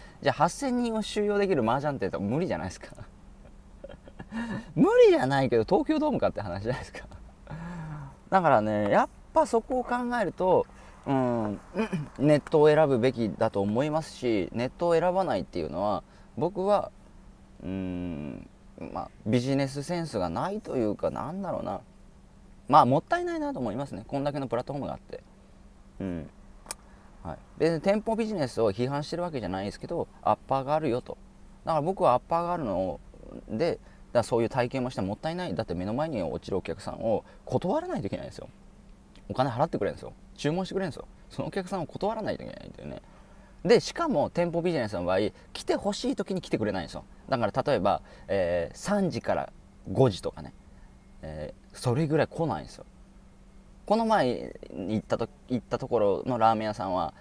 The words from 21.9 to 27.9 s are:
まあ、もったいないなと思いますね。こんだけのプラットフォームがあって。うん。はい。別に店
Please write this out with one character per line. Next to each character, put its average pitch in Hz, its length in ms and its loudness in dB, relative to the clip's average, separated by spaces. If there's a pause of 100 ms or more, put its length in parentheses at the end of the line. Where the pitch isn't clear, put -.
ま 147 80 12
あ、 135 60 8
も 127 140 4
っ - 60 -20
た 349 140 -2
い 349 60 -2
な 339 100 -2
い 320 40 -2
な 294 120 -2
と 247 80 -6
思 233 100 -2
い 190 60 -6
ま 143 80 -4
す 135 100 -10
ね。 175 140 -10
こ 139 100 -4
ん 135 60 -2
だ 143 80 -2
け 143 60 -4
の 135 100 -4
プ 117 80 -2
ラ 123 60 -2
ッ - 40 -8
ト - 60 -8
フ 139 60 -4
ォ - 20 -4
ー 123 40 -6
ム 85 40 -6
が 71 60 -6
あ - 20 -8
っ - 20 -16
て。 - 240 -16 (760)
う 95 40 -4
ん。 85 260 -6 (920)
は 82 120 -10
い。 - 40 -14 (200)
別 165 160 2
に 156 80 -2
店 202 180 2